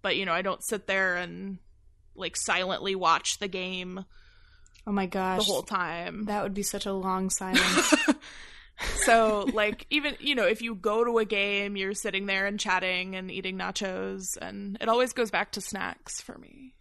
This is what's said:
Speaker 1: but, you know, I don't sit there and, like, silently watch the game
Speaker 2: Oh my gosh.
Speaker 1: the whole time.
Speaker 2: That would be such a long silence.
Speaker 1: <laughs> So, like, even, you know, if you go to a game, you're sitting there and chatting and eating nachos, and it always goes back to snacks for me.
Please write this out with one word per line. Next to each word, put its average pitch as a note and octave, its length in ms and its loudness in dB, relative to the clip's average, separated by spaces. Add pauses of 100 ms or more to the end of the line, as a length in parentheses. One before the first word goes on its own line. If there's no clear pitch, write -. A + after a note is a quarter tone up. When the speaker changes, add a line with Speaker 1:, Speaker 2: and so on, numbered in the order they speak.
Speaker 1:
but, F#3+ 160 2
you G3 80 0
know, F3 80 2
I F3+ 80 2
don't F#3+ 240 -2
sit G#3 220 -4
there F#3+ 300 2
and, F3+ 420 -6 (560)
like, - 200 -6
silently F#3 600 0
watch E3+ 460 4
the G3+ 80 -2
game F#3 580 -6 (800)
Speaker 2:
Oh G#3 60 -2
my G3+ 120 2
gosh. F#3 360 0
Speaker 1:
the F#3 120 2
whole E3+ 120 0
time. F3 600 -4
Speaker 2:
That G#3 200 -2
would G3+ 100 -4
be G3+ 80 -4
such G3 240 -4
a G3 80 -2
long F#3+ 340 0
silence. B3 720 2
Speaker 1:
<laughs> - 40 0 (960)
So, A3 540 6
like, G#3+ 380 0
even, C#4+ 300 0
you C#4 160 0
know, G#3 100 4
if A3 160 2
you A#3 140 -4
go G#3+ 260 2
to A#3+ 160 4
a A3 60 4
game, G3+ 520 0
you're F#3+ 180 -2
sitting G3+ 320 -2
there G3 200 2
and G3+ 140 -2
chatting F#3 560 0
and F#3 120 -6
eating F#3+ 300 -6
nachos, F#3+ 840 -4
and G3+ 400 -8
it A3 80 -2
always A#3+ 240 4
goes A#3 200 -2
back F#3+ 200 0
to G3+ 80 -6
snacks - 600 -8
for - 180 -16
me. - 420 -20